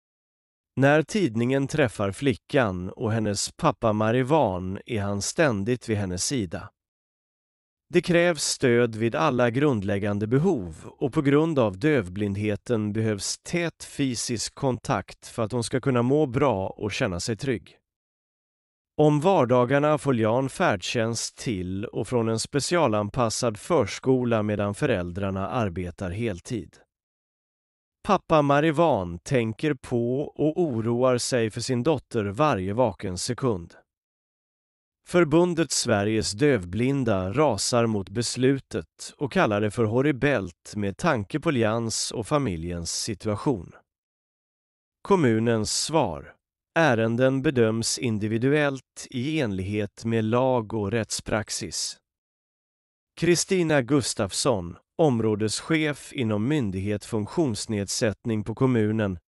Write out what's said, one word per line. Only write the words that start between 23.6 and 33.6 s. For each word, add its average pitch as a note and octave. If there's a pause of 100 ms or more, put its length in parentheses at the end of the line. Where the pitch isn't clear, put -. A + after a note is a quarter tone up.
medan G#2
föräldrarna F#2+
arbetar F2+
heltid. G2+ (1300)
Pappa E3+
Marivan C#3+
tänker B2
på B2+
och D#3
oroar A#2+
sig A#2
för A#2
sin B2
dotter B2
varje G2+
vaken G#2
sekund. G#2+ (1300)